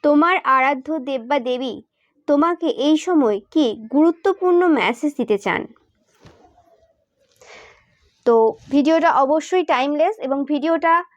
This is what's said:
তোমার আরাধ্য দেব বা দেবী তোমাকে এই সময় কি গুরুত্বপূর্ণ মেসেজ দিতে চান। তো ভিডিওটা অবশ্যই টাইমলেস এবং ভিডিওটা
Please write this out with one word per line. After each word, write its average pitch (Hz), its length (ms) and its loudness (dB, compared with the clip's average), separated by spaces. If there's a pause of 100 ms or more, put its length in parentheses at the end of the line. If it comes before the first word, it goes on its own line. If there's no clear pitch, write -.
তোমার 311 400 2
আরাধ্য 269 560 0
দেব 262 220 -6
বা 262 180 -2
দেবী 240 420 -6 (460)
তোমাকে 330 400 0
এই 302 300 0
সময় 285 420 0 (120)
কি 233 400 -2
গুরুত্বপূর্ণ 349 760 2
মেসেজ 254 500 0
দিতে 233 200 0
চান। 196 240 -4 (2750)
তো 226 300 4 (140)
ভিডিওটা 311 420 2
অবশ্যই 311 520 0
টাইমলেস 294 560 -2
এবং 277 260 -4
ভিডিওটা 330 580 0 (140)